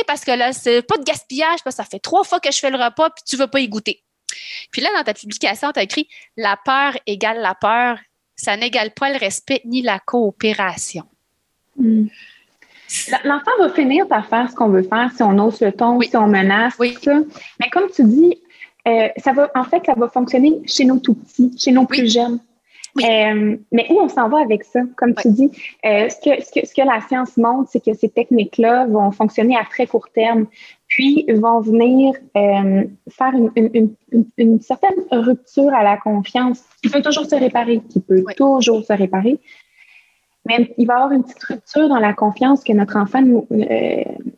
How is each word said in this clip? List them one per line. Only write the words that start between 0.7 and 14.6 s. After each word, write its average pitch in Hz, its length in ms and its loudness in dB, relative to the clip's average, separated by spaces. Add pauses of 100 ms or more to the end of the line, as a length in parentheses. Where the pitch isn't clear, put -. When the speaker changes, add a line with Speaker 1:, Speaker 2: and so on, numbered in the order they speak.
Speaker 1:
pas 403 160 -2
de 392 60 -6
gaspillage, 311 600 -4
parce 262 140 -10
que 220 60 -8
ça - 60 -18
fait 196 100 -14
trois 370 240 0
fois 349 160 -4
que 285 120 -4
je - 80 -4
fais 277 120 -4
le 269 120 -4
repas, 311 280 -2
puis - 140 -20
tu 269 120 -8
veux 262 100 -2
pas 269 120 -2
y 247 100 -4
goûter. » 208 340 -8 (680)
Puis - 100 -8
là, 311 160 -2
dans 302 60 -2
ta 208 100 -4
publication, 214 580 -6
t'as 285 120 -4
écrit, « 302 240 -6 (300)
La 202 280 -2
peur 277 280 0 (140)
égale 214 320 -4
la 190 160 -4
peur, 233 420 -2 (380)
ça 202 220 -6
n'égale 220 340 -4
pas 277 200 -4
le 277 80 -6
respect 226 460 -6
ni 240 180 -4
la 202 160 -2
coopération. » 202 1040 -4 (720)
Speaker 2:
Hmm. 220 300 2 (1040)
L-, - 120 -2
l'enfant 285 360 -2
va 349 100 2
finir 302 380 0
par 220 200 -2
faire 240 220 -2
ce - 60 -20
qu'on 226 140 0